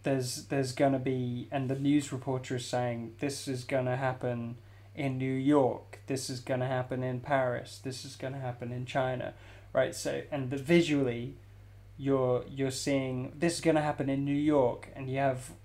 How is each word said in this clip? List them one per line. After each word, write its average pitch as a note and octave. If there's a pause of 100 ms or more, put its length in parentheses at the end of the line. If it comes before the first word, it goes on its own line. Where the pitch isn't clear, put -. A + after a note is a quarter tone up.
There's, C3
there's C3+
gonna C3+
be, B2
and C3+
the C#3
news C#3
reporter C3
is B2
saying, A#2+
"This C#3+
is B2
gonna B2+
happen B2 (400)
in C3+
New C3
York. C3
This C3
is B2+
gonna B2+
happen B2+
in B2+
Paris. B2+
This C3+
is C3+
gonna C3+
happen B2
in B2+
China," B2+ (400)
right? C3
So, C#3+ (100)
and C3+
the, C#3
visually, C#3 (600)
you're, C3
you're C3+
seeing, C3
"This E3
is -
gonna D#3
happen D3
in C#3
New C#3+
York," C#3+
and C3+
you C3
have C#3 (140)